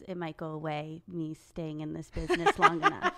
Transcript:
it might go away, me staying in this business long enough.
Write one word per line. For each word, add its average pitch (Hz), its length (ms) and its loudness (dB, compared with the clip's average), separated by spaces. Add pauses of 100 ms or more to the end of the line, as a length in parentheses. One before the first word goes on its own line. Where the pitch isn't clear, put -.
it 185 80 -6
might 165 200 -4
go 165 140 -6
away, 156 560 -6
me 160 280 -4
staying 156 460 -8
in 156 120 -6
this 160 180 -8
business - 480 2
long 339 240 6
enough. 359 360 2